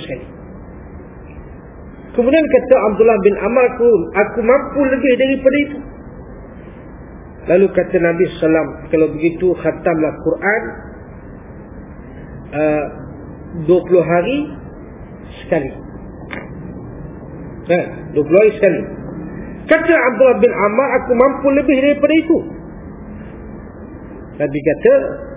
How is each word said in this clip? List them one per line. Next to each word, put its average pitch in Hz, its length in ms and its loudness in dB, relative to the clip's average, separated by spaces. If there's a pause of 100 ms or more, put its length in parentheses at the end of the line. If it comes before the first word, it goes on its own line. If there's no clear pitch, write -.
sekali. 131 200 -12 (1900)
Kemudian 269 320 4
kata 262 320 4 (160)
Abdullah 214 320 4
bin 202 160 4
Amr, 240 320 2
"Aku, 233 160 2 (320)
aku 208 240 0
mampu 277 400 2
lebih 262 320 2
daripada 269 480 2
itu." - 160 -8 (1700)
Lalu 190 220 6
kata 180 260 0
Nabi 170 260 2 (140)
sallam, 160 300 2 (240)
"Kalau 156 240 4
begitu 165 320 0 (100)
khatamlah 156 640 0
Quran, 190 400 0 (1900)
uh, 151 340 0 (800)
dua 175 220 6
puluh 175 180 4
hari 180 340 0 (1000)
sekali." 139 300 -2 (1900)
Kan? 170 200 2 (260)
Dua 151 160 2
puluh 170 160 6
hari 214 160 6
sekali. 165 220 2 (880)
Kata 330 220 4 (200)
Abdullah 240 300 6
bin 240 80 6
Amr, 208 360 2 (140)
"Aku 254 140 -4
mampu 262 320 4 (100)
lebih 285 220 4
daripada 285 340 4
itu." 320 240 4 (2000)
Nabi 147 240 -4
kata, 151 340 2 (440)